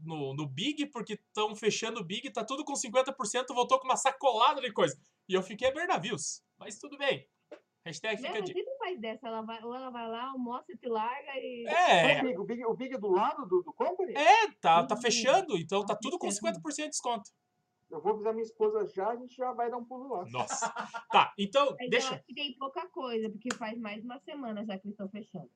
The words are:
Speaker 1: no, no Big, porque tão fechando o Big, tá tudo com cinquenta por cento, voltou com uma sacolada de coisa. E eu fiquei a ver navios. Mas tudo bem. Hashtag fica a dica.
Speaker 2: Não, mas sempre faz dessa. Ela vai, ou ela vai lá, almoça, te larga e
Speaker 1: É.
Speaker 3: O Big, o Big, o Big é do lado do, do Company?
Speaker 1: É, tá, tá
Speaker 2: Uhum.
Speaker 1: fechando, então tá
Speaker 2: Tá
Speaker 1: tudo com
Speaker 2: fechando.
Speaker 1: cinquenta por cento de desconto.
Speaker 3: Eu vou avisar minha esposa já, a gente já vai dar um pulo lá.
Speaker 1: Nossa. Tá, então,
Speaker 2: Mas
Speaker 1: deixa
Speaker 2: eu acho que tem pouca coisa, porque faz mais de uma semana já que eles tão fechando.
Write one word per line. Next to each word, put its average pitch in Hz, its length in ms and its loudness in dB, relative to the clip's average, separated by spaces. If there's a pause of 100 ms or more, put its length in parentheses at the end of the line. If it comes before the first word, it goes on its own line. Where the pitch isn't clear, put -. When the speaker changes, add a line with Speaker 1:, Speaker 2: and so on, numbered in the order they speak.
Speaker 1:
no, 151 300 -4
no 147 160 -2
Big, 262 380 -2
porque 220 320 -6 (160)
tão 214 200 0
fechando 226 460 0
o 196 40 -6
Big, 226 280 -6
tá 226 100 -2
tudo 269 220 -4
com 285 100 -4
cinquenta 262 380 2
por - 140 -6
cento, 254 260 -2
voltou 247 260 6
com 269 60 -4
uma 262 140 4
sacolada 262 640 4
de 240 100 -2
coisa. 170 260 2 (300)
E 180 60 2
eu 185 80 4
fiquei 226 260 0
a 262 60 2
ver 330 120 -2
navios. 233 560 -2 (140)
Mas - 220 -14
tudo 285 180 -14
bem. 262 320 -2 (560)
Hashtag 208 380 -6
fica 359 160 -4
a - 20 -2
dica. 370 180 -4
Speaker 2:
Não, 427 60 -4
mas - 0 -
sempre 539 140 -8
faz 370 240 -6
dessa. 226 260 -8
Ela 226 140 -6
vai, 226 200 -10
ou 233 120 -8
ela 262 160 -8
vai 240 180 -8
lá, 233 220 -6
almoça, 262 440 -8
te - 140 -8
larga 254 480 -2
e 247 320 -6
Speaker 1:
É. 196 520 6
Speaker 3:
O - 40 0
Big, 254 140 -2
o 196 60 -4
Big, 233 200 -6
o 226 100 0
Big 254 200 -6
é 254 40 -6
do 202 120 -4
lado 254 360 2
do, 185 160 2
do 311 120 -12
Company? 339 400 -2
Speaker 1:
É, 381 360 8 (120)
tá, 165 240 8
tá - 80 0
Speaker 2:
Uhum. 240 80 -4
Speaker 1:
fechando, 240 560 4
então 196 260 0
tá 202 100 -2
Speaker 2:
Tá 202 60 -4
Speaker 1:
tudo 285 180 -4
com - 100 -4
Speaker 2:
fechando. 202 80 -2
Speaker 1:
cinquenta 330 260 -2
por 311 100 -4
cento 302 140 -4
de 294 60 -6
desconto. 233 380 -4 (600)
Speaker 3:
Eu 135 100 -8
vou 185 120 2
avisar 208 200 0
minha 226 120 -2
esposa 214 500 0
já, 190 160 0
a 240 60 -4
gente 247 180 -16
já 254 180 -2
vai 240 160 -2
dar 240 80 -4
um 240 80 -8
pulo 254 300 -8
lá. 180 120 -4
Speaker 1:
Nossa. 123 460 -4 (380)
Tá, - 260 6
então, 202 400 2
Speaker 2:
Mas 254 140 -8
Speaker 1:
deixa 254 200 2
Speaker 2:
eu - 40 -4
acho - 100 -12
que 269 100 -20
tem 285 220 -8
pouca 330 320 -6
coisa, 233 400 -4
porque 208 280 -8
faz 226 240 -8
mais 208 180 -8
de 214 60 -14
uma 247 160 -12
semana 240 440 -10
já 202 140 -8
que 196 80 -14
eles 202 100 -10
tão 196 120 -10
fechando. 196 480 -14